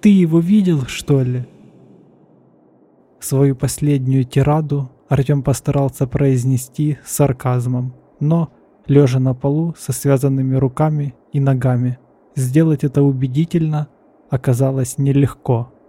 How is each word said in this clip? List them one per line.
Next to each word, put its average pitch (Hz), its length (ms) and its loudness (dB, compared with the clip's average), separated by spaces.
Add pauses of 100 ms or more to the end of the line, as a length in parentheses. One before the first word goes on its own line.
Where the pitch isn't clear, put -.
Ты 208 100 4
его 170 280 4
видел, 175 480 2
что - 360 0
ли?» 123 220 -4 (1700)
Свою 135 380 0
последнюю 135 680 0
тираду 143 680 -2 (180)
Артем 139 340 0
постарался 139 640 -2
произнести 135 1000 -2
с - 120 -12
сарказмом, 127 800 -2 (260)
но, 160 320 0 (340)
лежа 135 320 4
на 131 160 0
полу 156 420 -2
со - 160 -8
связанными 135 600 0
руками 143 600 -2 (180)
и 147 80 0
ногами, 127 580 0 (380)
сделать 143 480 0
это 143 180 0
убедительно 151 840 -2 (420)
оказалось 135 680 -2
нелегко. 139 760 0 (160)